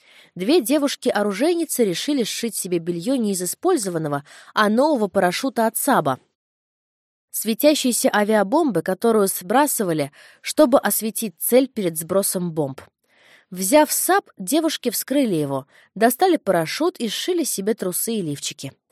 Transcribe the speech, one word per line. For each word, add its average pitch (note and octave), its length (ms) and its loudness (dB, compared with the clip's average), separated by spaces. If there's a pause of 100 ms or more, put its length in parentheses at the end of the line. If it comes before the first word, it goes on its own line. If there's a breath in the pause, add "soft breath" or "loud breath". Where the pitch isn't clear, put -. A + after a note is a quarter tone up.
(360 soft breath)
Две B3+ 260 2
девушки-оружейницы B3+ 1200 0
решили A3 400 0
сшить - 320 -6
себе F3+ 220 -4
белье F3 380 -4
не G#3+ 160 0
из F3+ 100 -4
использованного, F3 800 -2 (300 loud breath)
а G#3 160 2
нового A#3+ 380 2
парашюта G3 580 0
от A3+ 100 -2
саба, D#3+ 440 0 (1120)
светящейся B3+ 800 2
авиабомбы, G#3 680 2
которую G3+ 460 2
сбрасывали, F#3 840 -2 (300 loud breath)
чтобы C#4+ 360 4
осветить G#3 640 -2
цель B3+ 280 2
перед F3 300 -4
сбросом F3+ 540 -2
бомб. D3 300 -4 (680 soft breath)
Взяв G3+ 420 2
саб, - 460 0
девушки C#4+ 540 -2
вскрыли B3+ 440 0
его, C#3 300 -4 (300 soft breath)
достали B3+ 420 4
парашют F#3 640 -2
и A3+ 100 -4
сшили E4+ 340 -2
себе G#3 300 -2
трусы G3+ 420 -4
и G#3 60 -2
лифчики. D3 520 -8 (180)